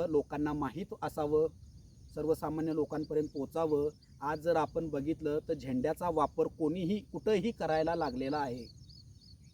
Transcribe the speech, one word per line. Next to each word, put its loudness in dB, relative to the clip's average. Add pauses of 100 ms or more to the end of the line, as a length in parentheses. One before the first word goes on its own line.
लोकांना 0
माहीत -4
असावं, 2 (680)
सर्वसामान्य 0
लोकांपर्यंत 0
पोचावं. 0 (320)
आज -2
जर 2
आपण 0
बघितलं -2 (100)
तर 0
झेंड्याचा -2
वापर 2
कोणीही 0 (140)
कुठंही 2
करायला 2
लागलेला -2
आहे, -4 (880)